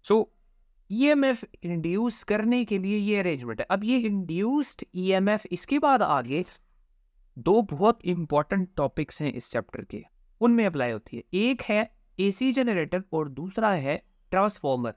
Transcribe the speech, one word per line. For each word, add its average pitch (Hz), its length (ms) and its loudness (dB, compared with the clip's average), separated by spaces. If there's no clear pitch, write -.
So, 214 200 4
ई 240 160 2
एम 294 180 6
एफ़ 247 200 0
इंड्यूस 175 640 -2
करने 226 400 0
के 202 140 -2
लिए 196 180 -2
ये 208 220 0
arrangement 131 420 -4
है। - 100 -4
अब 202 140 0
ये 254 140 2
induced 208 880 -2
ई 185 180 -2
एम 190 160 4
एफ़, 208 240 0
इसके 269 260 -2
बाद 269 240 4
आगे 143 420 0
दो 190 240 4
बहुत 196 420 0
important 175 720 0
topics 147 460 -4
हैं 147 100 -2
इस - 180 -12
chapter - 340 -6
के, 214 180 -12
उनमें 233 260 4
apply 135 240 0
होती 113 260 -8
है। 113 60 -10
एक 233 280 0
है 214 280 -2
एसी 202 320 0
generator 190 500 0
और 156 160 -2
दूसरा 185 420 -2
है 147 260 0
transformer। 139 680 0